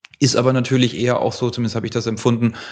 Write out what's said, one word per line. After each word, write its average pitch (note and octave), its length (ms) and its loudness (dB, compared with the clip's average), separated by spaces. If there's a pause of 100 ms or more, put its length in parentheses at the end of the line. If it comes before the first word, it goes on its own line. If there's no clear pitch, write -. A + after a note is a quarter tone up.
(200)
Ist C3 180 2
aber B2+ 160 4
natürlich B2 440 2
eher B2 220 0
auch A#2 140 0
so, B2 160 -2
zumindest A#2 260 -4
hab A2 80 -4
ich A2 80 -4
das A#2 160 -2
empfunden, A2+ 460 0 (180)